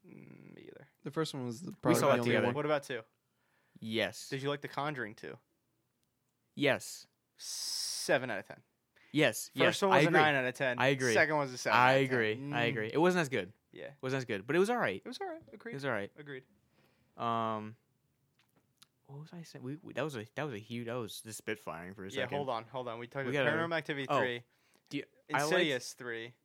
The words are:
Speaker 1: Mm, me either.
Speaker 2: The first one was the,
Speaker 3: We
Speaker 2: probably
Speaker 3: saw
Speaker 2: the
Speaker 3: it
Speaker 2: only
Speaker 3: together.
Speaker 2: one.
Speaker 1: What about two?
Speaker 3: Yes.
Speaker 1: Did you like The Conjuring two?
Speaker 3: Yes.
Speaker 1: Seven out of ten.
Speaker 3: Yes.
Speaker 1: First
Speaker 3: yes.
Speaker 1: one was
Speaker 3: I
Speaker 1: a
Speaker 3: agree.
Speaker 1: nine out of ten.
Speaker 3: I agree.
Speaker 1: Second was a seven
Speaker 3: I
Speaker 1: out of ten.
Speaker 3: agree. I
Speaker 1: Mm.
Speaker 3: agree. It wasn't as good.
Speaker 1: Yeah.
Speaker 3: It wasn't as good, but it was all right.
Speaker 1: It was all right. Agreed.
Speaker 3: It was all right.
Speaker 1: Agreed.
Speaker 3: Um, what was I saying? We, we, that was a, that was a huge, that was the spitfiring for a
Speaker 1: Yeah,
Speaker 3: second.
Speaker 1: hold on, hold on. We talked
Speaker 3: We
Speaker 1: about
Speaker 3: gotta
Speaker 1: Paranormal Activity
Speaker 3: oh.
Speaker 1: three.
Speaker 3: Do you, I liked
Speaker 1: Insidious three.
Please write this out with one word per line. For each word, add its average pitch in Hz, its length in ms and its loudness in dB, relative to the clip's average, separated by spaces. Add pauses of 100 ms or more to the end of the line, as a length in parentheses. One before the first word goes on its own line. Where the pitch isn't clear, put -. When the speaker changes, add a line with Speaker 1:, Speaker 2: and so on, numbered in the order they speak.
Speaker 1:
Mm, - 480 -20
me - 120 -20
either. - 200 -20 (160)
Speaker 2:
The 151 80 -10
first 156 220 -2
one 131 120 -6
was 120 160 -6
the, 180 100 -10
Speaker 3:
We - 100 -14
Speaker 2:
probably 117 180 6
Speaker 3:
saw 143 80 6
Speaker 2:
the 131 60 8
Speaker 3:
it 120 60 4
Speaker 2:
only 120 100 2
Speaker 3:
together. 110 180 6
Speaker 2:
one. 120 80 0
Speaker 1:
What 147 100 -2
about 151 180 2
two? 120 180 -6 (800)
Speaker 3:
Yes. 110 480 0
Speaker 1:
Did 135 140 -4
you 143 60 -2
like 143 120 -4
The 143 80 -10
Conjuring 139 460 -4
two? 71 200 -12 (1200)
Speaker 3:
Yes. - 520 0 (300)
Speaker 1:
Seven - 960 -4
out 98 80 -4
of - 80 -12
ten. 71 100 -14 (540)
Speaker 3:
Yes. 135 440 2
Speaker 1:
First - 0 -
Speaker 3:
yes. - 260 4
Speaker 1:
one 196 100 4
was 131 60 8
Speaker 3:
I 143 60 8
Speaker 1:
a 160 40 6
Speaker 3:
agree. 160 120 6
Speaker 1:
nine 151 160 6
out 127 100 0
of 127 80 -2
ten. 127 260 -2
Speaker 3:
I 127 80 4
agree. 131 260 4
Speaker 1:
Second 156 240 4
was 139 140 -2
a 127 60 -10
seven 113 200 2
Speaker 3:
I 120 40 8
Speaker 1:
out 127 80 8
of 131 60 8 (140)
ten. 131 80 0
Speaker 3:
agree. 107 140 2 (220)
I 120 120 2
Speaker 1:
Mm. 117 40 4
Speaker 3:
agree. 113 240 -4
It 131 40 0
wasn't 180 260 4
as 135 60 -4
good. 98 220 -4 (220)
Speaker 1:
Yeah. 76 120 -14
Speaker 3:
It 143 160 -14
wasn't 131 180 -2
as 127 60 -6
good, 104 200 -4
but 139 100 0
it 175 40 4
was 202 100 4
all 247 80 0
right. 123 260 -2
Speaker 1:
It - 40 -14
was 254 140 -12
all 392 60 -6
right. 330 140 -10 (120)
Agreed. 233 180 -14
Speaker 3:
It 233 40 -10
was 139 100 -8
all 135 60 0
right. 101 280 -4
Speaker 1:
Agreed. 143 240 -14 (720)
Speaker 3:
Um, 110 580 -2 (1300)
what 139 140 -16
was 160 120 -18
I 170 100 -14
saying? 147 200 -16
We, 135 180 -6
we, 110 120 -14
that 127 100 0
was 147 120 -4
a, 110 100 -6 (100)
that 135 80 -2
was 147 100 -4
a 104 40 -6
huge, 117 300 -8
that 117 80 -4
was 113 280 -6
the 110 100 -12
spitfiring 90 600 -6
for 101 120 -12
a 98 40 -8
Speaker 1:
Yeah, 131 140 -4
Speaker 3:
second. 123 140 -4
Speaker 1:
hold 139 120 -4
on, 113 220 -4
hold 127 160 -6
on. 117 120 -6
We 120 80 -10
talked 135 200 -4
Speaker 3:
We 127 80 -2
Speaker 1:
about 139 100 4
Speaker 3:
gotta 156 120 2
Speaker 1:
Paranormal 165 200 -2
Activity 143 320 -4
Speaker 3:
oh. 143 100 4
Speaker 1:
three. 120 240 -2 (460)
Speaker 3:
Do 143 80 -6
you, 135 60 -6 (300)
I 131 100 2
liked 156 100 2
Speaker 1:
Insidious 156 400 0
three. 117 400 -10 (120)